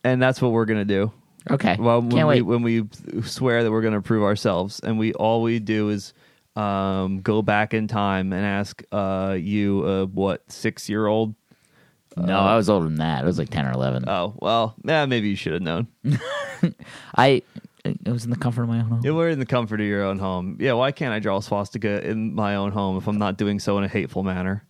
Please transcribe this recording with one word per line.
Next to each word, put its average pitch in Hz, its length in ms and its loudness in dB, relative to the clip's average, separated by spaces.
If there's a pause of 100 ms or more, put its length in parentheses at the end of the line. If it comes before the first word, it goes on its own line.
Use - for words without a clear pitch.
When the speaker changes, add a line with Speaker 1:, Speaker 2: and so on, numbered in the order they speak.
Speaker 1:
And 127 180 2
that's 127 180 2
what 123 120 4
we're 113 120 4
gonna 107 200 2
do. 101 280 2 (380)
Speaker 2:
Okay. 98 300 2
Speaker 1:
Well, 117 200 4
when 120 120 -2
Speaker 2:
Can't 151 160 4
Speaker 1:
we, 143 60 6
Speaker 2:
wait. 123 80 4
Speaker 1:
when 120 200 2
we 113 220 2 (380)
swear 117 420 0
that 110 80 2
we're 110 100 2
gonna 107 180 2
prove 110 220 2
ourselves, 101 580 0
and 110 200 -2
we, 110 140 2
all 113 280 2
we 117 160 2
do 107 300 0
is, 101 240 -4 (420)
um, 95 680 -2
go 107 200 2
back 104 320 2
in 110 140 -2
time 98 440 0
and 98 140 -2
ask, 101 460 -4
uh, 95 440 -2
you, 101 480 0
uh, 95 220 0
what, 95 440 -2
six-year-old? 107 840 -2 (840)
Speaker 2:
No, 90 220 2
Speaker 1:
Uh, 98 40 6
Speaker 2:
I 104 140 6
was 101 120 4
older 95 180 4
than 78 120 -2
that. 78 240 0
I 73 40 2
was, 87 120 2
like, 82 100 -2
ten 78 160 -2
or 64 80 -2
eleven. 64 340 -2
Speaker 1:
Oh, 95 320 -2
well, 113 360 0 (100)
yeah, 151 220 2
maybe 113 240 0
you 95 60 0
should 80 180 -4
have 87 80 -4
known. 85 240 -2 (180)
Speaker 2:
<laughs> 539 1120 -4
I, 131 260 6 (420)
it - 220 -6
was 117 180 -2
in 117 60 -6
the 123 60 0
comfort 120 280 -2
of 117 40 -2
my 117 120 0
own 117 40 0
home. 117 180 0
Speaker 1:
You 156 120 0
were 165 160 2
in 147 80 -2
the 127 80 -4
comfort 110 340 0
of 104 60 0
your 101 180 0
own 98 140 -2
home. 95 420 -4
Yeah, 123 140 2
why 131 180 2
can't 131 220 -4
I 107 60 -2
draw 98 180 0
a - 40 -4
swastika 101 640 -4
in 110 280 -4
my 101 220 0
own 98 160 -2
home 98 260 -2
if - 100 -6
I'm 104 100 -2
not 95 200 -2
doing 101 200 0
so 101 200 0
in 98 60 0
a 95 40 -4
hateful 92 340 -4
manner? 95 460 -4